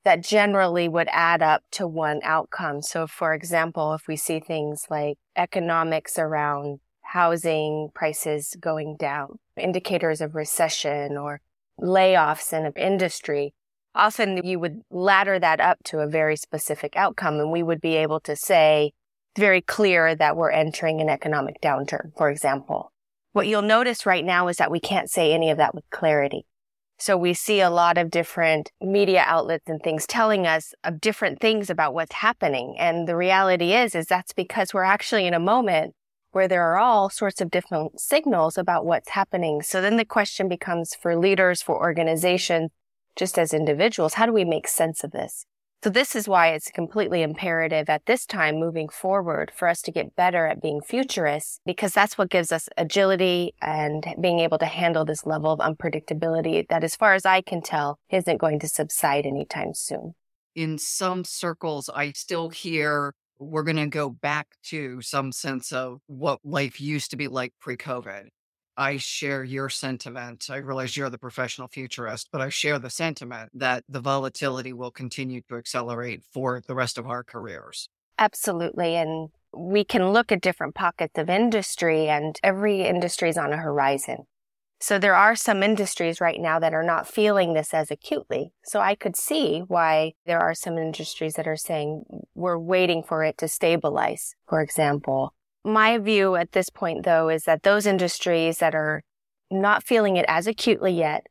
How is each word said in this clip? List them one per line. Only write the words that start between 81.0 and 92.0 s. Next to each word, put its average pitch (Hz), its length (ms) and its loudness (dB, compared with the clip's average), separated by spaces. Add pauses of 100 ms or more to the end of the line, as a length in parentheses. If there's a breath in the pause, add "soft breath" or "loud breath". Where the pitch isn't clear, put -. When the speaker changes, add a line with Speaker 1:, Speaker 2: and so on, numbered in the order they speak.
Speaker 1:
of 160 100 -2
industry, 185 800 2
and 151 340 -2
every 196 420 0
industry 175 440 0
is 165 100 0
on 143 140 -2
a 151 60 -4
horizon. 139 720 -2 (540)
So 202 180 0
there 190 160 4
are 208 220 6
some 196 260 0
industries 196 560 0
right 170 200 0
now 165 200 0
that 160 140 0
are 160 100 -2
not 170 240 0
feeling 202 460 2
this 156 200 -2
as 156 160 -2
acutely. 151 640 -6 (140)
So 208 160 -2
I 196 120 2
could 196 220 -6
see 262 440 -2
why 165 540 2 (120)
there 170 140 0
are 170 140 2
some 165 240 -6
industries 160 580 -6
that 160 120 -6
are 156 80 -2
saying, 156 480 -6 (320)